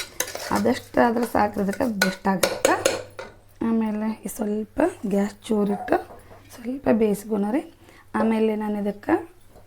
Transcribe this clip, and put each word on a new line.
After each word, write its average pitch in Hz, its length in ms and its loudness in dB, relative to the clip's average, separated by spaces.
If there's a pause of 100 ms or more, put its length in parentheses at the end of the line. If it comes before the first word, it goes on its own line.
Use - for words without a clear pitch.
(560)
ಅದಷ್ಟು 226 420 -2 (100)
ಆದ್ರೆ 233 260 0
ಸಾಕು, 208 300 0
ಇದಕ್ಕೆ 196 220 -2 (180)
ಬೆಸ್ಟ್ 185 280 0
ಆಗುತ್ತೆ. - 420 2 (920)
ಆಮೇಲೆ 220 400 0 (180)
ಈ 202 120 -8
ಸ್ವಲ್ಪ 214 420 -2 (320)
ಗ್ಯಾಸ್ 202 240 0 (120)
ಚೂರಿಟ್ಟು 208 500 0 (580)
ಸ್ವಲ್ಪ 254 300 -8 (160)
ಬೇಯಿಸ್ಕೊಣ 208 540 0
ರೀ. 320 60 0 (580)
ಆಮೇಲೆ 220 440 2
ನಾನು 208 200 -2
ಇದಕ್ಕೆ 208 320 -2 (520)